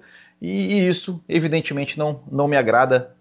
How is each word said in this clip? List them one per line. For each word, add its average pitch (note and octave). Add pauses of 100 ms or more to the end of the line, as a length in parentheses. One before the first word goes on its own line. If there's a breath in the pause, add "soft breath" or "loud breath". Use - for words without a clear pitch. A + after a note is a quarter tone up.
(420 soft breath)
e, F#3+
e F#3+
isso, F3+
evidentemente, D#3
não, D3+
não C#3+
me D3
agrada, B2